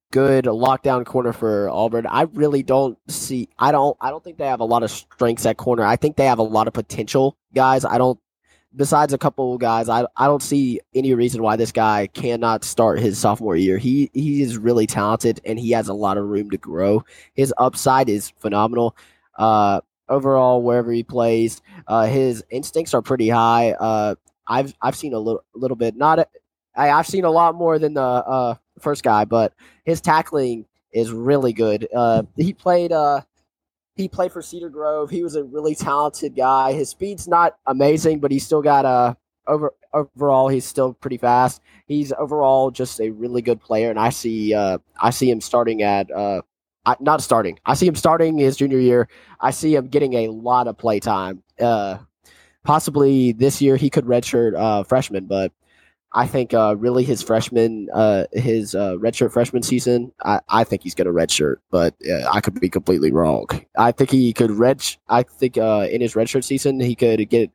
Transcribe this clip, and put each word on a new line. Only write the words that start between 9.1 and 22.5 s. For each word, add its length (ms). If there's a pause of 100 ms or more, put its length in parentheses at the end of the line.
a 60
couple 340
of 80
guys, 300
I, 160 (100)
I 100
don't 160
see 380 (140)
any 180
reason 300
why 140
this 160
guy 340
cannot 580
start 360
his 180
sophomore 360
year. 220
He, 380
he 260
is 160
really 300
talented, 580
and 140
he 140
has 160
a 60
lot 220
of 80
room 280
to 40
grow. 480 (300)
His 240
upside 500
is 300
phenomenal. 580 (420)
Uh, 440 (260)
overall, 540
wherever 280
he 120
plays, 580 (260)
uh, 200
his 420
instincts 460